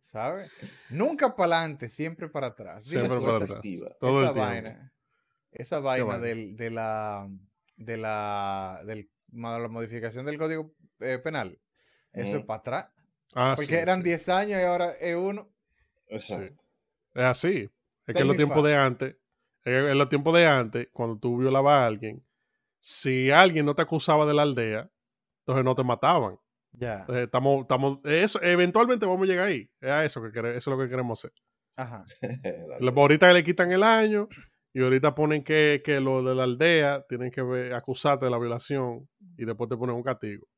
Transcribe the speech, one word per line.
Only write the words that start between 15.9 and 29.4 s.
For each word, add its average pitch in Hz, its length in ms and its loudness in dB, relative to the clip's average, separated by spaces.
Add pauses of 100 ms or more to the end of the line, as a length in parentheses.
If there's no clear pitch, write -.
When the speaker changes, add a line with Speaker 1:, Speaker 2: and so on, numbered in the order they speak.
Speaker 2:
Sí. 104 100 -16
Speaker 3:
Exacto. 95 480 -10 (500)
Speaker 2:
Es 123 100 -2
así. 127 240 0 (100)
Es 104 120 -8 (360)
que - 60 -12
en - 20 -6
Speaker 1:
Tell 135 120 2
Speaker 2:
los 135 80 4
Speaker 1:
me - 40 -4
Speaker 2:
tiempos 147 260 4
de 147 100 4
Speaker 1:
facts. 139 120 4
Speaker 2:
antes, 131 300 -4 (480)
en, 123 100 -2
en 139 240 2
los 143 100 4
tiempos 143 260 2
de 170 120 8
antes, 120 460 2
cuando 117 260 -4
tú 120 200 -2
violabas 135 360 4
a 135 120 6
alguien, 110 380 -6 (560)
si 131 500 -2
alguien 156 360 6
no 147 80 0
te 160 80 0
acusaba 156 440 2
de 147 80 2
la 147 80 4
aldea, 120 480 -2 (520)
entonces 131 220 0
no 127 100 2
te 131 100 -2
mataban. 123 540 0 (340)
Speaker 1:
Ya. 113 280 -8
Speaker 2:
Entonces, 123 240 -4
estamos, 135 380 2
estamos, 139 420 0
eso, 175 380 0
eventualmente 185 640 2
vamos 185 180 0
a 190 40 0
llegar 185 220 0